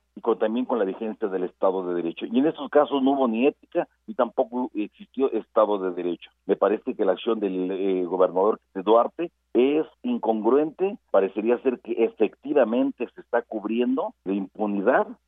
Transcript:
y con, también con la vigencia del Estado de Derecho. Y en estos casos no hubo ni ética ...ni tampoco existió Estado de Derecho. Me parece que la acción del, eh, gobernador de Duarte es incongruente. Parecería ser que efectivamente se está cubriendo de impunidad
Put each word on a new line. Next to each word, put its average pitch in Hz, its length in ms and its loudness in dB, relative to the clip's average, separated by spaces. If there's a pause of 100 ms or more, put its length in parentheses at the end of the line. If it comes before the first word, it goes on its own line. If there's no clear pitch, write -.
(160)
y - 60 -14
con, 113 160 0
también 117 280 -2
con 127 120 -2
la 104 80 0
vigencia 107 440 -4
del 92 160 -2
Estado 92 420 -2
de 87 80 -2
Derecho. 85 340 -6
Y 113 80 -2
en 139 80 4
estos 147 240 -4
casos 143 320 2
no 135 100 4
hubo 135 160 0
ni 117 200 0
ética ... - 400 -4 (180)
ni 110 80 -14
tampoco 123 640 -2
existió 104 560 -4
Estado 104 480 0
de 92 160 -4
Derecho. 87 340 -6 (160)
Me - 120 0
parece 110 360 0
que 101 120 -2
la 92 80 2
acción 113 260 -2
del, 92 320 -2
eh, 92 320 -2
gobernador 92 560 2 (160)
de 95 80 -6
Duarte 117 480 2 (220)
es 139 320 2 (180)
incongruente. 123 960 0 (120)
Parecería 104 500 2
ser 123 200 -2
que 113 240 -2
efectivamente 123 1120 0
se 90 60 -18
está 120 200 -2
cubriendo 123 720 -2 (120)
de 98 100 -2
impunidad 101 720 0 (200)